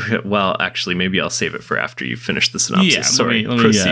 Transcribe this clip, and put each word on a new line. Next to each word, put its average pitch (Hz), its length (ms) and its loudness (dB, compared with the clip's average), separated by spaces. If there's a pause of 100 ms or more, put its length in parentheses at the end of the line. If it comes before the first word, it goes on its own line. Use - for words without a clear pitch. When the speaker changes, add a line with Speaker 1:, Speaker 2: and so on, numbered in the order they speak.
(220)
Speaker 1:
<laughs> - 20 -14
well, 101 360 2
actually, 90 340 -2
maybe 92 260 0
I'll 76 100 0
save - 260 -4
it - 80 -10
for - 120 -4
after 62 280 -4
you 62 120 -4
finish - 360 -2
the - 80 -4
synopsis. 185 340 2
Speaker 2:
Yeah, - 80 0
Speaker 1:
Sorry, 117 420 0
Speaker 2:
let 120 140 -2
me, 117 60 2
let 110 100 6
me, 104 60 4
uh, 95 100 2